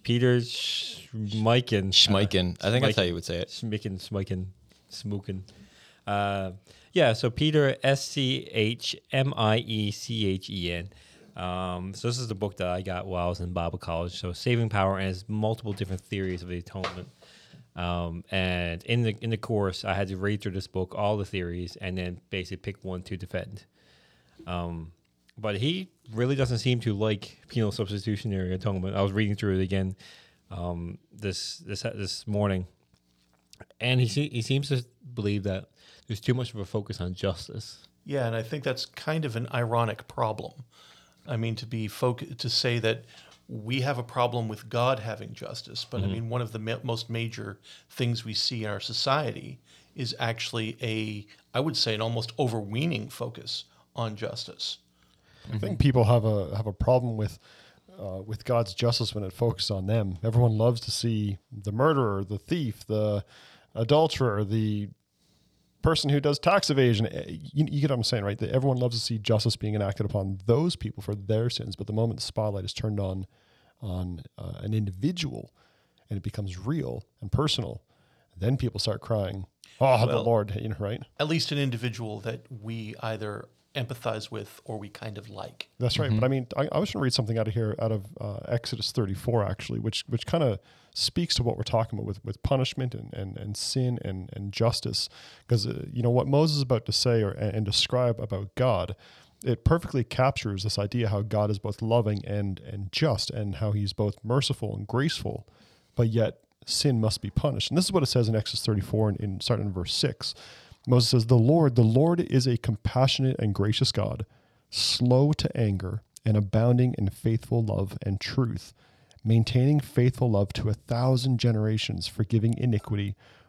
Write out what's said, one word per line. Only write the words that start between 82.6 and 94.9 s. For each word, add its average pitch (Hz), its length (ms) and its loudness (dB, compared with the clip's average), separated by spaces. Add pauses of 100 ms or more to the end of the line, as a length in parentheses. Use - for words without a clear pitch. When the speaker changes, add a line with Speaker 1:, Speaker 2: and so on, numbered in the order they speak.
Speaker 3:
either 107 440 -6 (280)
empathize 117 560 -6
with 107 320 -10
or 110 140 -8
we 101 100 -10
kind 107 300 -12
of 107 120 -14
like. - 380 -12 (120)
Speaker 4:
That's 120 200 0
right. 107 100 0
Speaker 2:
Mm-hmm. 110 120 2
Speaker 4:
But 123 40 6
I 131 40 4
mean, 131 260 0
I, 147 160 0
I - 80 0
was 202 120 0
gonna - 120 -2
read 127 80 2
something 113 260 0
out 110 120 0
of 107 40 -2
here, 110 240 0
out 110 140 0
of, 101 140 -2 (160)
uh, 104 260 -8
Exodus - 460 -4
thirty-four, 107 500 2
actually, 113 360 -4
which, 110 280 -4
which 120 180 -2
kinda 135 340 2 (340)
speaks - 420 -2
to 123 80 2
what 120 140 0
we're 110 60 -4
talking 113 360 0
about 107 80 -6
with, 98 160 -8
with - 180 -10
punishment 131 540 0
and, 107 180 -12
and, 98 220 -8
and 104 220 -8
sin 123 440 0
and, 95 300 -6
and 101 220 -6
justice. - 560 0 (400)